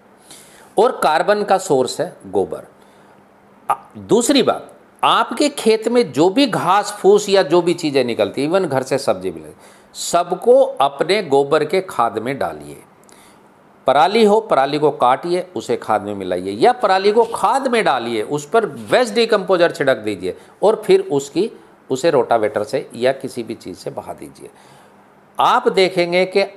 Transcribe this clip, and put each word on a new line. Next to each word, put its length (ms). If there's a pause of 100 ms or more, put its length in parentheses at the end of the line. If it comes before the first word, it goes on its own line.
(760)
और 260
कार्बन 420
का 140
सोर्स 420
है 120 (140)
गोबर। 400 (1000)
अ, 60 (240)
दूसरी 440
बात, 280 (320)
आपके 460
खेत 400
में 240
जो 180
भी 160
घास 460
फूस 360
या 140
जो 200
भी 120
चीज़ें 300
निकलती 380
हैं, 80
even 160
घर 160
से 160
सब्जी 320
भी 100
निकलती, 600
सबको 600
अपने 600
गोबर 420
के 160
खाद 380
में 200
डालिए। 440 (1040)
पराली 380
हो, 160
पराली 380
को 120
काटिए, 560 (100)
उसे 200
खाद 260
में 120
मिलाइए, 380
या 200
पराली 400
को 120
खाद 440
में 160
डालिए, 380
उस 260
पर 180
वेस्ट 480
डिकम्पोजर 560
छिड़क 260
दीजिए 400 (260)
और 220
फिर 180
उसकी, 480 (400)
उसे 200
रोटावेटर 540
से 300
या 180
किसी 300
भी 120
चीज़ 220
से 140
बहा 220
दीजिए। 380 (880)
आप 300
देखेंगे 580
कि 180 (120)